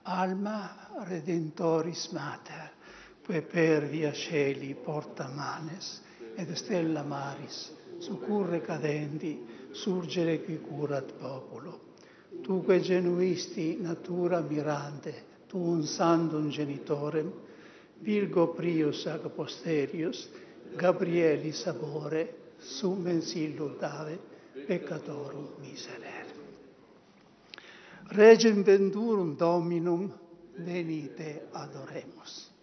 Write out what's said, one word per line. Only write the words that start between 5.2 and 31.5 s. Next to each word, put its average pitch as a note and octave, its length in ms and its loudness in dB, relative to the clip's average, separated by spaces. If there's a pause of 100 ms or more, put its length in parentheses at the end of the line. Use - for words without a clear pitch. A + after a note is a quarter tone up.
manes, D#3 760 -10 (320)
et E3+ 180 -8
stella E3 480 -2
maris, C#3 720 -8 (260)
succurre F#3+ 640 -2
cadendi, D3+ 800 -4 (280)
surgere E3+ 720 0
qui D#3 180 -6
curat C#3+ 520 -4
populo. C3 840 -12 (480)
Tu F#3+ 200 0
que F#3 180 6
genuisti F3+ 1000 0
natura F3 600 0
mirante, D3 1040 -6
tu G#3 100 -6
un E3+ 260 2
sandum D#3+ 680 2
genitorem, D3 840 -2 (680)
Virgo F#3+ 520 2
prius D#3+ 540 0
ac D#3 220 -6
posterius, D3+ 1000 -4 (460)
Gabrieli E3+ 760 4
sabore, D3+ 1080 -6
sumen F3+ 640 -2 (100)
illud D3+ 480 -4
ave, D#3 520 -8 (320)
peccatorum D3 960 -6
miserere. - 720 -14 (1700)
Regem G#3+ 560 12
vendurum G3 720 6
Dominum, E3+ 760 2 (460)
venite D#3+ 920 -6